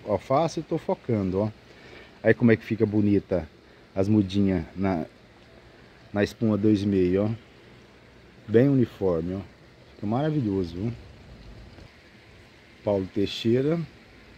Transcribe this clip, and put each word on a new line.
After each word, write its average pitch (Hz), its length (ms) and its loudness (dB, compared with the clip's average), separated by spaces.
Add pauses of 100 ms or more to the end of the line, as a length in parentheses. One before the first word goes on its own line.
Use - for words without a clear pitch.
alface, 143 520 -2
eu 156 40 -12
tô 165 140 -6
focando, 101 640 -2
ó. 107 100 -2 (720)
Aí 113 100 4
como 117 200 4
é 107 40 6
que - 80 -16
fica 110 220 0
bonita 101 600 0 (480)
as 98 140 0
mudinhas 98 560 2 (100)
na, 92 300 -2 (1080)
na 104 140 2
espuma 107 320 0
dois 101 260 2
e 104 40 -2
meio, 95 400 2
ó. 110 40 -2 (1200)
Bem 117 160 6
uniforme, 95 680 0
ó. 98 60 -6 (540)
Fica - 120 -12
maravilhoso, 110 680 -2
viu? 107 180 -6 (1900)
Paulo 98 300 -2
Teixeira, 123 640 -2 (600)